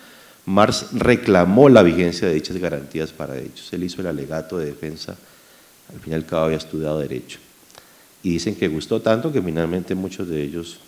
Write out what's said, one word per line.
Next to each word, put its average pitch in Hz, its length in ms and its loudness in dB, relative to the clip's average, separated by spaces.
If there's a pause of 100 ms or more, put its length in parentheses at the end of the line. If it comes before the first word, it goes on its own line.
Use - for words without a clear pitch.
(460)
Marx 101 480 2
reclamó 107 760 6
la 113 160 10
vigencia 85 420 2
de 85 80 2
dichas 78 220 -4
garantías 78 560 -6
para 69 260 -10
ellos. - 340 -14
Él 90 120 -6
hizo 90 160 -8
el 92 80 -6
alegato 78 500 -8
de 78 80 -4
defensa, 78 500 -12 (760)
al - 80 -18
fin 80 140 -8
y - 20 -2
al 78 100 -4
cabo 80 200 0
había 80 120 0
estudiado 78 400 -6
derecho. 67 400 -10 (840)
Y 92 60 -2
dicen 87 260 -4
que 120 100 0
gustó 80 340 -4
tanto 117 320 0
que 131 80 0
finalmente 87 540 -4
muchos 92 340 -8
de 78 140 -4
ellos 82 460 -10